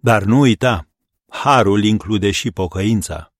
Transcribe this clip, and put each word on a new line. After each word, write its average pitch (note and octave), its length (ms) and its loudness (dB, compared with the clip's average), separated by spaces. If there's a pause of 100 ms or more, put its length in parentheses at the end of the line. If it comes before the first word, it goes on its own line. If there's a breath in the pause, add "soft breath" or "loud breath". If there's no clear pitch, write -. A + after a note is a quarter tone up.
Dar A2 220 2
nu G#2+ 160 2
uita, A#2+ 500 0 (400)
harul G#2 560 2
include G#2 460 0
și G#2+ 200 -6
pocăința. F#2+ 880 -6